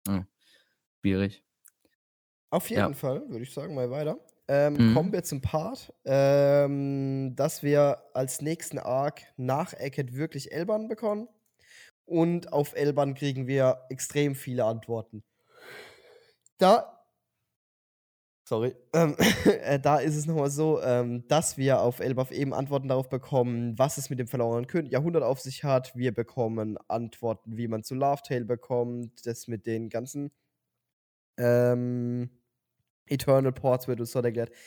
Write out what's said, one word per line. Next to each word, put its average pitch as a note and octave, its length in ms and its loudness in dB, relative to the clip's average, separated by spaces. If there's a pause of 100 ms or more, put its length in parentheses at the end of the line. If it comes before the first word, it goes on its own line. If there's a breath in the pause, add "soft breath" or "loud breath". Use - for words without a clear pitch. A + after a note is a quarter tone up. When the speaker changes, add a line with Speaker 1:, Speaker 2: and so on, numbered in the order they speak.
Speaker 1:
hm, F#2+ 180 -2 (760 soft breath)
schwierig. G2 420 0 (1080)
Speaker 2:
Auf - 200 -2
jeden A3+ 120 0
Speaker 1:
Ja. F3 120 0
Speaker 2:
Fall, C#3 360 -4
würde A#2+ 140 -8
ich C3+ 100 -14
sagen, D3 220 -8
mal B2+ 160 -2
weiter. D3+ 280 -4 (280)
Ähm, C#3+ 260 2
Speaker 1:
Mhm. A#2 200 4
Speaker 2:
kommen E3 200 2
wir F3+ 100 -2
zum C3+ 180 -6
Part, F3 520 -4 (120)
ähm, C#3 1300 2
dass C#3+ 280 -2
wir C#3+ 400 4 (100)
als C3+ 280 -4
nächsten D3+ 360 -6
Arc C#3 440 -2 (160)
nach C3+ 360 -2
Egghead C3+ 420 -6
wirklich C#3+ 360 -8
Elban G#3+ 380 -2
bekommen. A3 400 -4 (760 loud breath)
Und E3+ 460 0
auf C#3+ 240 -2
Elban C#3+ 400 2
kriegen C3+ 320 -4
wir C3 420 2
extrem C#3 460 -2
viele B2 300 -4
Antworten. A2+ 580 -6 (1400 loud breath)
Da, G#3 440 4 (1400)
sorry, A#2 280 -2 (180)
ähm, D#3+ 240 4
<laughs> G3 460 4
äh, C#3 160 0
da D3 200 4
ist D3+ 160 0
es D3+ 120 -4
nochmal D3+ 240 0
so, D3+ 300 2
ähm, B2 460 0
dass D#3 300 2
wir C3+ 240 4
auf A#2+ 200 0
Elbaf B2+ 300 -2
eben C#3 220 -2
Antworten C3+ 360 -2
darauf C3 200 0
bekommen, A#2+ 720 0
was C#3 180 2
es C#3 120 -8
mit C3 100 -4
dem A#2+ 80 -4
verlorenen A#2+ 400 -2
Kön-, E3 200 -2
Jahrhundert D3+ 360 0
auf C3 160 0
sich - 240 -10
hat. C3 320 0
Wir B2 180 0
bekommen A2+ 640 -2 (100)
Antworten, A2+ 720 -6
wie A#2+ 100 -4
man A2 160 -4
zu - 120 -8
Laugh C#3 260 0
Tale B2 240 -4
bekommt, A#2+ 800 -4
das A#2 220 -8
mit A2+ 180 -8
den A2+ 240 -4
ganzen, C3+ 420 -8 (1080)
ähm, B2 920 2 (760)
Eternal C3+ 460 2
Ports B2+ 360 0
wird A#2+ 120 -2
uns A#2 120 -6
dort B2 140 0
erklärt. A#2 260 -2 (160 loud breath)